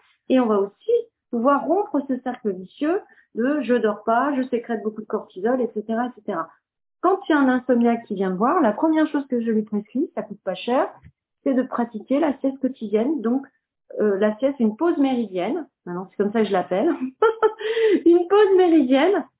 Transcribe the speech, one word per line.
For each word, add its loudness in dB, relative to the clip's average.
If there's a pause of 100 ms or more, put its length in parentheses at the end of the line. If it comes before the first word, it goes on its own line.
(300)
et 4
on 2
va 2
aussi -4 (380)
pouvoir 0
rompre 0
ce -4
cercle -6
vicieux -4 (360)
de -2
je 0
dors -2
pas, 0
je -2
sécrète -4
beaucoup -8
de -16
cortisol, -4
et -4
cetera, -6
et -14
cetera. -8 (540)
Quand 2 (100)
il 2
y 4
a 4
un 4
insomniaque 0
qui -10
vient -2
me -4
voir, 0
la 2
première 2
chose -4
que -2
je -2
lui 2
prescris, -4
ça -6
coûte -16
pas -6
cher, -2 (540)
c'est 0
de 0
pratiquer -4
la 0
sieste -4
quotidienne. -2
Donc, -2 (540)
euh, 2
la 0
sieste, -2
une 2
pause 0
méridienne. -2 (180)
Maintenant, -10
c'est -18
comme 0
ça 0
que 0
je -4
l'appelle. 0
<laughs> 0
Une 6
pause 6
méridienne, 4 (140)